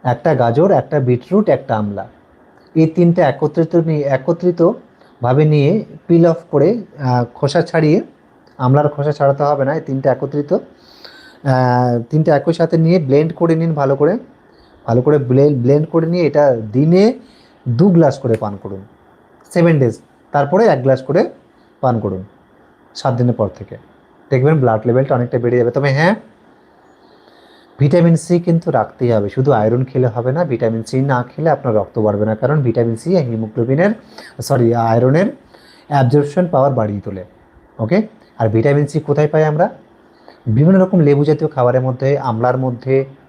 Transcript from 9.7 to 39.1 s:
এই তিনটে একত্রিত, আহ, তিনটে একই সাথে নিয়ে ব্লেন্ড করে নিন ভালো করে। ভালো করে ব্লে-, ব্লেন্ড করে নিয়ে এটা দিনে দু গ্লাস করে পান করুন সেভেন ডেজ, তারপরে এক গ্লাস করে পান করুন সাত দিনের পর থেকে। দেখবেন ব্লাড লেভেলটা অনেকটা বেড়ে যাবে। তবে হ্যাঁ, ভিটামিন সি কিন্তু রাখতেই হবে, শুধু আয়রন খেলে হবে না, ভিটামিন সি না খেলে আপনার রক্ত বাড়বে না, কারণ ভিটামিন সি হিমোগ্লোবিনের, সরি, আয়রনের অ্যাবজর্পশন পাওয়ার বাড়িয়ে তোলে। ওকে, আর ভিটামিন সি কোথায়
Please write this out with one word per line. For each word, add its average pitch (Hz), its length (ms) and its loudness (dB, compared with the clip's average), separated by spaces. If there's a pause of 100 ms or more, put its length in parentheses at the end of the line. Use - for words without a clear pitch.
এই 160 60 -6
তিনটে 135 280 -4
একত্রিত, 143 440 -4
আহ, 214 60 -2 (1500)
তিনটে 156 220 0
একই 147 220 0
সাথে 165 240 0
নিয়ে 165 220 2
ব্লেন্ড 151 340 0
করে 165 220 0
নিন 165 180 -2
ভালো 139 220 0
করে। 156 220 0 (680)
ভালো 117 140 2
করে 147 160 2
ব্লে-, 135 380 2
ব্লেন্ড 143 340 0
করে 165 180 -2
নিয়ে 170 200 0
এটা 143 280 2
দিনে 156 640 2 (480)
দু 131 220 2
গ্লাস 165 300 4
করে 117 200 -2
পান 101 180 -6
করুন 98 220 -14 (720)
সেভেন 165 280 2
ডেজ, 117 220 -2 (300)
তারপরে 156 340 0
এক 139 180 0
গ্লাস 131 180 2
করে 160 280 -2 (520)
পান 120 180 0
করুন 95 240 -6 (720)
সাত 131 180 -4
দিনের 123 200 0
পর 104 240 -2
থেকে। 98 200 -18 (520)
দেখবেন 143 300 2
ব্লাড 113 260 0
লেভেলটা 131 300 0
অনেকটা 123 240 -4
বেড়ে 120 180 0
যাবে। 120 140 0
তবে 139 180 -2
হ্যাঁ, 160 260 2 (1600)
ভিটামিন 165 360 4
সি 170 240 -2
কিন্তু 170 320 -2
রাখতেই 120 400 -2
হবে, 104 180 0
শুধু 135 220 0
আয়রন 117 340 2
খেলে 127 220 -2
হবে 120 240 -4
না, 170 120 -2
ভিটামিন 113 400 -4
সি 131 180 -4
না 131 220 0 (120)
খেলে 160 140 -2
আপনার 131 260 -2
রক্ত 101 240 -2
বাড়বে 107 260 0
না, 110 100 -2
কারণ 143 260 -2
ভিটামিন 117 340 -2
সি 175 220 -2
হিমোগ্লোবিনের, 123 720 -2 (500)
সরি, 120 340 0
আয়রনের 120 500 2 (600)
অ্যাবজর্পশন 143 600 0
পাওয়ার 143 260 0
বাড়িয়ে 104 280 -4
তোলে। 95 240 -12 (540)
ওকে, 175 280 0 (300)
আর 113 120 0
ভিটামিন 143 380 2
সি 151 120 -4
কোথায় 151 280 0